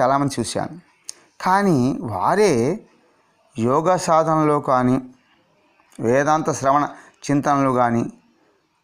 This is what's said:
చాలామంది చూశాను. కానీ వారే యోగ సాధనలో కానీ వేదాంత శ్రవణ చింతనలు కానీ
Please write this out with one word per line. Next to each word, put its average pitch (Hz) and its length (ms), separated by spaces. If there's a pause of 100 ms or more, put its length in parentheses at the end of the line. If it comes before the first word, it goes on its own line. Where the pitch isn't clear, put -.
చాలామంది 139 400
చూశాను. 107 400 (600)
కానీ 180 600
వారే 143 800 (800)
యోగ 156 380
సాధనలో 156 640
కానీ 127 500 (920)
వేదాంత 143 520
శ్రవణ 135 360 (420)
చింతనలు 139 400
కానీ 123 420 (720)